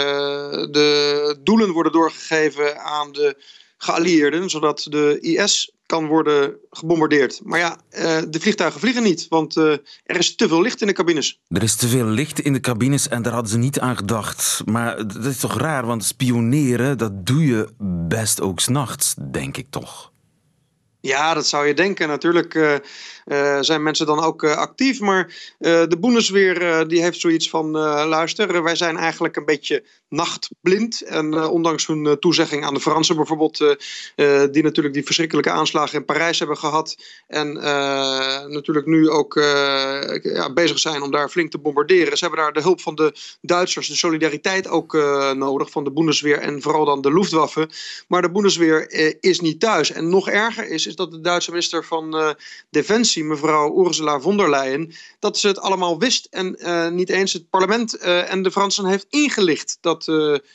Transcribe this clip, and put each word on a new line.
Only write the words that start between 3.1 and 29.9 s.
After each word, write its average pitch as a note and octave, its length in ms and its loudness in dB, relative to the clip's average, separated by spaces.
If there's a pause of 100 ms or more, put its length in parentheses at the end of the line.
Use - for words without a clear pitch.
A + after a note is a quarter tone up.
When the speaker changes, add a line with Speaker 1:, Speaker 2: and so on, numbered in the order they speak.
Speaker 1:
de C#3+ 240 0 (400)
geallieerden, E3+ 760 2
zodat D3+ 380 -2
de D3 340 2
I D#3+ 220 0
S - 280 -2 (140)
kan D#3+ 200 -2
worden D3 500 2 (140)
gebombardeerd. D#3 720 2
Maar - 140 -2
ja, E3+ 220 -2 (100)
eh, E3 280 0 (100)
de D#3+ 120 -6
vliegtuigen F#3 400 0
vliegen A#3+ 220 0
niet, F3+ 260 2
want, D#3+ 280 0
eh, D#3 160 4 (320)
er D#3+ 120 -4
is F3 180 0
te A3 140 2
veel E3 120 4
licht A#3+ 200 0
in A3 60 0
de G3 60 2
cabines. E3 560 0
Speaker 2:
Er F2 140 0
is A2 140 0
te B2 120 0
veel B2 160 2
licht A#2+ 360 -2
in C#3+ 120 0
de C3 80 0
cabines B2+ 480 0
en A#2 140 -4
daar A#2 100 -2
hadden A2+ 180 -4
ze A#2 80 0
niet C3+ 220 0
aan B2 160 0
gedacht. - 680 -4
Maar A2+ 440 -2
dat G#2+ 160 -8
is C3 140 -4
toch - 200 -2
raar, C#3 280 -2
want A#2 180 -4
spioneren, B2 960 0
dat G2 280 -4
doe D3 200 2
je A2 220 0 (400)
best A2+ 320 -2
ook F2+ 200 -2
's - 80 0
nachts, C#3 460 -2 (160)
denk - 260 -6
ik - 140 -12
toch? - 420 -14 (880)
Speaker 1:
Ja, C#3+ 340 0
dat D3+ 120 -2
zou D3 200 0
je D3 80 2
denken. F3+ 340 0
Natuurlijk, E3 460 0
eh, D3+ 200 2 (500)
eh, C#3+ 360 0
zijn D3+ 220 0
mensen D3+ 240 -2
dan D3+ 140 2
ook, D#3+ 220 -2
eh, D3+ 140 2
actief. B3+ 440 -2
Maar, F#3 580 -2
eh, E3 300 4
de E3 100 0
Bundeswehr, F#3+ 640 2
eh, D#3+ 260 2
die E3+ 140 2
heeft F3 180 -2
zoiets E3 300 0
van, D#3 260 -2
eh, D3+ 320 0
"Luister, E3 540 0
wij E3 140 0
zijn E3 200 -2
eigenlijk E3 400 -2
een D3 80 -6
beetje D3+ 400 -2 (240)